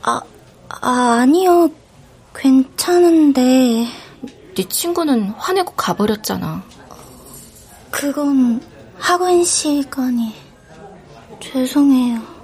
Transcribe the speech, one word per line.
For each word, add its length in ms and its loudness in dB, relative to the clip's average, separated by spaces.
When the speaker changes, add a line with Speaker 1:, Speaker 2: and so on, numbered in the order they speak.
Speaker 1:
아, 180 -4
아, 520 0
아니요. 480 4
괜찮은데. 1500 2
Speaker 2:
네 120 -4
친구는 720 -2
화내고 380 -4
가버렸잖아. 880 -4
Speaker 1:
그건 720 -2
학원 460 0
시간이. 920 -4
죄송해요. 800 0